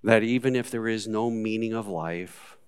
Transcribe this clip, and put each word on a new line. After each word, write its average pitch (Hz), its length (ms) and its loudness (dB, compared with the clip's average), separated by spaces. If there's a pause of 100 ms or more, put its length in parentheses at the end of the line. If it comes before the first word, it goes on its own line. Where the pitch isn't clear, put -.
that 110 200 6
even 127 340 2
if 120 140 -2
there 113 180 -2
is 110 180 -2
no 110 240 0
meaning 110 440 -2
of 110 120 -4
life 87 720 -6 (120)